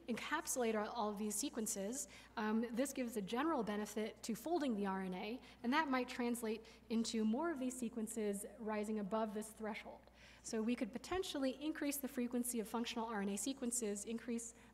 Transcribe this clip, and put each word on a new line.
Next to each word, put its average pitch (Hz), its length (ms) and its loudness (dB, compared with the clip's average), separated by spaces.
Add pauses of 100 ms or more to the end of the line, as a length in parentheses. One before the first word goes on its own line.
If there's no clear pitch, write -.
encapsulate 247 680 2
all, 214 180 0
all 214 140 2
of 208 100 -2
these 208 160 0
sequences, 220 720 -2 (300)
um, 220 360 2
this 262 200 0
gives 233 240 -2
a 208 60 0
general 254 420 2
benefit 208 580 -2
to 220 140 -2
folding 294 400 2
the 202 100 2
R 190 140 0
N 185 140 -2
A, 214 260 -4 (240)
and 240 80 4
that 302 180 4
might 254 180 2
translate 233 540 0 (280)
into 220 340 2
more 269 260 4
of 294 80 0
these 254 180 0
sequences 214 680 0 (160)
rising 214 400 0
above 214 340 2
this 214 120 -4 (120)
threshold. 220 400 -6 (460)
So 220 180 0
we 240 140 4
could 226 160 -2
potentially 277 680 0
increase 294 360 0
the 262 100 -4
frequency 240 540 0
of 202 80 -2
functional 233 400 0
R 208 140 0
N 202 80 2
A 196 60 0
sequences, 233 680 -2
increase, 233 500 -4 (200)